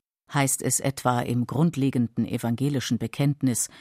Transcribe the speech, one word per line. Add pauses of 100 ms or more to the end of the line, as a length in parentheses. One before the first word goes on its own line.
(320)
Heißt
es
etwa
im
grundlegenden
evangelischen
Bekenntnis (120)